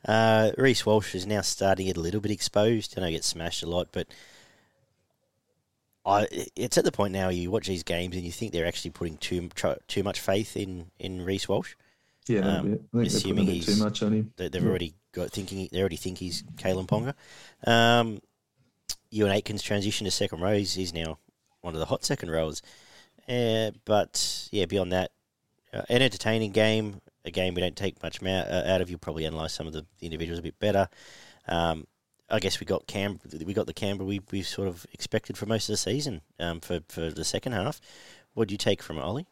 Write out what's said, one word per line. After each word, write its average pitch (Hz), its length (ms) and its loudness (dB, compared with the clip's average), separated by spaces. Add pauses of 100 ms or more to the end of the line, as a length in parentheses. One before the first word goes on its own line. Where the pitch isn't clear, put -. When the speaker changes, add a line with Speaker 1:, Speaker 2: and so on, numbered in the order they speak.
Speaker 1:
Uh, 110 520 6
Reece 131 280 4
Walsh 107 280 4
is 92 140 -6
now 104 140 0
starting 95 440 2
to 95 80 0
get 85 40 -2
a 85 40 -2
little 90 200 -2
bit 107 100 -2
exposed. 107 680 2
I 98 40 -4
know 92 60 -2
he 82 60 -2
gets 80 140 -4
smashed 85 360 -4
a 82 60 -6
lot, 87 220 -2
but 90 160 -4 (2000)
I, 101 200 4 (300)
it's 117 220 0
at 160 80 4
the 127 60 4
point 98 220 0
now 95 160 0
you 90 220 0
watch 107 160 -2
these 92 160 -2
games 87 320 -2
and 90 100 -4
you 85 60 -6
think 110 220 -6
they're 82 120 2
actually 85 260 -4
putting 80 260 -6
too, 87 360 -4
tr-, - 340 0
too - 160 -2
much 98 160 -2
faith 104 360 0
in, 90 420 -6
in 92 260 -8
Reece 98 240 -2
Walsh. - 280 -2 (520)
Speaker 2:
Yeah, 113 120 2
a - 20 2
little 92 160 2
Speaker 1:
Um, 78 60 -2
Speaker 2:
bit. 98 80 0
I 107 40 2
think - 180 -10
they're 120 100 4
Speaker 1:
assuming 101 320 0
Speaker 2:
putting 101 80 4
a - 20 6
bit 87 200 0
Speaker 1:
he's 101 120 4
Speaker 2:
too 107 60 4
much 107 200 0
on 107 100 2
him. 110 240 0
Speaker 1:
they, 90 100 -4
they've 92 160 -2
Speaker 2:
Yeah. - 60 4
Speaker 1:
already 87 240 -2 (180)
got 90 200 -6
thinking, 95 400 -6
they 87 100 -2
already 90 160 0
think 92 200 -6
he's 87 260 -6 (120)
Kalen 92 320 -2
Ponga. 113 260 0 (560)
Um, 117 520 6 (880)
Ewan 104 220 4
Aitken's 104 280 0
transition 104 440 0
to 92 60 0
second - 280 -2
row, 98 180 4
he's, 98 160 0
he's 90 200 -4
now 80 260 -6 (400)
one 85 140 -8
of 80 60 -4
the 78 60 0
hot - 200 -4
second 107 260 -2
rowers. 80 300 0 (680)
Uh, 113 440 2 (140)
but, - 680 0
yeah, 101 140 2
beyond 90 280 0
that, 92 180 2 (640)
uh, 110 160 -6
an 123 120 6
entertaining 110 500 2
game, 107 500 2 (220)
a 82 60 -8
game 92 240 0
we 87 80 0
don't 90 140 0
take 95 260 -4
much - 180 -8
ma-, 92 100 -2
uh, 92 360 0
out 92 160 4
of. 90 80 -2
You'll 87 80 -8
probably 80 280 -6
analyse 80 280 -4
some 82 140 -8
of 76 60 -10
the, 78 120 -8 (140)
the 85 80 -12
individuals 82 320 -6
a - 20 -8
bit 82 180 -10
better. 98 300 4 (580)
Um, 85 380 0 (440)
I 110 100 2
guess 95 200 0
we - 60 -8
got 92 220 -2
Cam-, 101 320 -4 (260)
we 95 80 -6
got 98 140 0
the - 60 -10
Canberra 98 340 -4
we, 101 140 -2 (100)
we 98 100 -4
sort 98 260 -4
of 87 240 -8
expected - 460 -4
for - 80 -6
most 110 240 0
of 107 40 0
the 104 40 0
season, 123 440 -2 (180)
um, 82 220 -4
for, 87 260 -4
for 82 240 -6
the 82 120 -8
second - 280 -4
half. 143 280 -2 (540)
What 110 140 0
do 95 60 -4
you 104 40 -4
take 98 240 0
from - 160 -10
it, 73 40 -6
Ollie? 104 300 -6